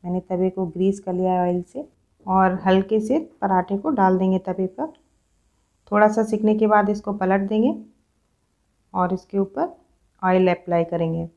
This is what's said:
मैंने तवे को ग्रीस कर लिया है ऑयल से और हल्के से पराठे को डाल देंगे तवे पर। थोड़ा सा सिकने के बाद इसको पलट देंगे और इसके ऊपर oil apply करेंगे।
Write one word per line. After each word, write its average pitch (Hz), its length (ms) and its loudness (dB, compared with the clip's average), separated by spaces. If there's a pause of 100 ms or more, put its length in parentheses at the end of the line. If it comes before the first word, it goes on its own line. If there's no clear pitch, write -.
मैंने 180 180 -4
तवे 185 280 -2
को 185 180 -6
ग्रीस 190 320 -2
कर 185 120 -8
लिया 185 200 0
है 180 100 0
ऑयल 180 220 -2
से 285 240 -14 (380)
और 185 360 2
हल्के 196 380 2
से 233 180 -2 (220)
पराठे 196 380 0
को 247 140 -4
डाल 190 260 2
देंगे 190 260 2
तवे 185 240 -4
पर। 302 240 -8 (1000)
थोड़ा 208 160 6
सा 220 160 2
सिकने 214 300 0
के 214 120 2
बाद 208 240 4
इसको 208 240 -4
पलट 190 340 0
देंगे 214 240 0 (1200)
और 180 200 0
इसके 196 240 -6
ऊपर 262 300 -2 (540)
oil 185 280 4
apply 170 340 -2
करेंगे। 165 520 -4